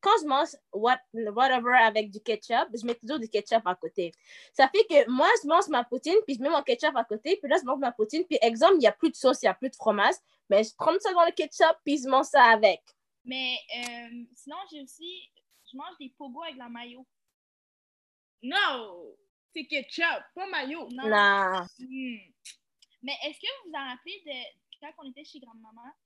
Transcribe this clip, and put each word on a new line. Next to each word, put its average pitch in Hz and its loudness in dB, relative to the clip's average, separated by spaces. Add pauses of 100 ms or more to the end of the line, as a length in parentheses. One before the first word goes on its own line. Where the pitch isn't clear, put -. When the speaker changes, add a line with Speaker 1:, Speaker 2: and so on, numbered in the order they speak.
Speaker 1:
quand 403 4
je 302 -8
mange 294 0 (240)
what-, 226 -2
whatever 247 2
avec 214 2
du 202 -14
ketchup, 233 -2
je 226 -10
mets 240 -4
toujours 247 -8
du 226 -8
ketchup 226 -2
à 180 -2
côté. 165 -8 (400)
Ça 262 6
fait 440 4
que 285 4
moi, 269 4 (140)
je 285 -8
mange 339 4
ma 277 0
poutine, 294 -2 (100)
puis 277 -4
je 214 -10
mets 277 -2
mon 311 0
ketchup - -2
à 226 -2
côté, 277 -4
puis 269 -4
là, 311 4
je 285 -14
mange 262 -4
ma 247 -4
poutine, 269 -4
puis 302 -4
exemple, 240 4
il 277 2
y - 8
a 208 6
plus - 0
de - -16
sauce, - 0
il - 2
y - 4
a 190 0
plus 262 -8
de - -20
fromage, 214 0 (340)
mais 202 4
je 226 -8
trempe 330 0
ça 403 -2
dans 349 6
le 330 2
ketchup, 320 2
puis 285 -2
je 254 -8
mange 269 2
ça 269 6
avec. 214 4 (440)
Speaker 2:
Mais, 254 -8 (200)
euh, 240 -12 (120)
sinon, 294 -16 (140)
j'ai 302 -18
aussi, 349 -20 (420)
je 247 -20
mange 330 -18
des 262 -20
pogos 277 -16
avec 320 -14
de 254 -20
la 240 -18
mayo. 240 -18 (1400)
Speaker 3:
Non, 240 -6 (360)
c'est 320 -12
ketchup, 302 -6 (120)
pas 370 -10
mayo. 302 -8
Speaker 2:
Non. 247 -8
Speaker 1:
Non. 196 2 (140)
Speaker 3:
Hmm. 254 -12 (840)
Speaker 2:
Mais 262 -10
est-ce 294 -10
que 403 -10 (180)
vous 349 -20
vous 302 -12
en 277 -10
rappelez 349 -14
de 294 -14 (480)
quand 302 -20 (120)
on 269 -16
était 285 -20
chez 302 -20
grand-maman 226 -20 (160)